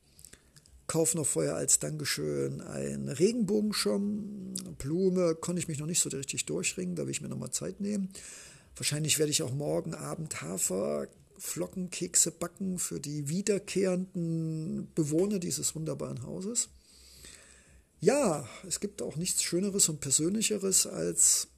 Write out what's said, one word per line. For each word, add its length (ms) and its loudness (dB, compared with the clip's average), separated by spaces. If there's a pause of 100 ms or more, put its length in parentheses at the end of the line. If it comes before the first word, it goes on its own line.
(880)
kauf 260 4
noch 140 0
vorher 280 2
als 220 4
Dankeschön 840 -2
einen 460 -4
Regenbogenschirm. 1500 2 (240)
Blume 560 4
konnte 240 -2
ich 80 -4
mich 100 -2
noch 80 -4
nicht 140 0
so 100 2
richtig 380 -4
durchringen, 480 -2
da 80 -2
will 80 -4
ich 100 -4
mir 80 -8
nochmal 220 -6
Zeit 300 -6
nehmen. 280 -2 (680)
Wahrscheinlich 440 0
werde 100 6
ich 140 2
auch 100 -2
morgen 400 0
Abend 480 -6
Haferflockenkekse 1900 -2
backen 480 -4
für 200 -4
die 300 -6
wiederkehrenden 1700 0
Bewohner 420 2
dieses 380 -2
wunderbaren 480 -4
Hauses. 460 -4 (1300)
Ja, 500 4 (180)
es 120 -4
gibt 240 -6
auch 140 -6
nichts 260 -2
Schöneres 460 2
und 100 -4
Persönlicheres 880 2
als 720 4